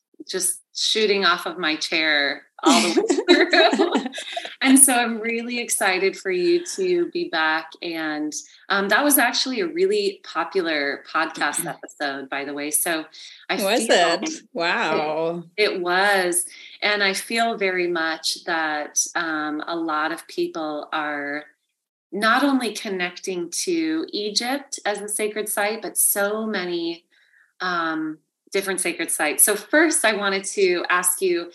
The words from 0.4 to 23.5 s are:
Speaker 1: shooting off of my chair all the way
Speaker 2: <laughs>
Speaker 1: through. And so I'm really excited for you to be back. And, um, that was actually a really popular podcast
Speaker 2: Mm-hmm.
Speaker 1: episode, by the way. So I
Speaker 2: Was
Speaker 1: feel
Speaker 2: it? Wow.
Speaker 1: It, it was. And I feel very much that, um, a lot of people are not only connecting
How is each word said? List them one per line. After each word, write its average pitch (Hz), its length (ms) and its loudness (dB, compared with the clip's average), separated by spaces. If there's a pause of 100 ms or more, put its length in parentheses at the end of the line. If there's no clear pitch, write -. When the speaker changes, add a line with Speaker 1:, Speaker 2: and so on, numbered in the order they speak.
Speaker 1:
shooting 202 520 2
off 175 200 2
of 170 120 -6
my 156 180 -2
chair 151 680 0 (200)
all 240 180 6
the 214 200 2 (260)
way - 80 8
Speaker 2:
<laughs> 339 440 4
Speaker 1:
through. 302 300 0 (520)
And 262 180 8
so 269 140 10
I'm 233 260 2
really 233 400 -4
excited 190 580 0
for 190 140 -6
you 175 340 2 (100)
to 175 360 2
be 175 180 -4
back. 160 420 0 (100)
And, 156 520 -6 (360)
um, 196 200 0
that 220 140 4
was 294 140 4
actually 254 440 0
a 170 60 0
really 190 560 0
popular 160 880 -2
podcast 160 460 -2
Speaker 2:
Mm-hmm. 170 100 -2
Speaker 1:
episode, 139 600 -8
by 139 160 -6
the 143 80 -8
way. 147 180 -6
So 160 340 0 (440)
I 190 140 0
Speaker 2:
Was 220 240 2
Speaker 1:
feel 269 80 6 (280)
Speaker 2:
it? 160 60 -4 (240)
Wow. 165 880 -2 (120)
Speaker 1:
It, 208 180 2
it 190 80 -4
was. 180 640 2 (360)
And 208 220 0
I 196 100 2
feel 233 440 -2
very 185 300 0
much 165 580 -2
that, 156 540 -2 (160)
um, 151 520 -2
a 170 80 -4
lot 160 360 -2
of 165 160 -10
people 160 640 -6
are 147 540 -4 (640)
not 226 320 2
only 254 300 2
connecting 180 760 -6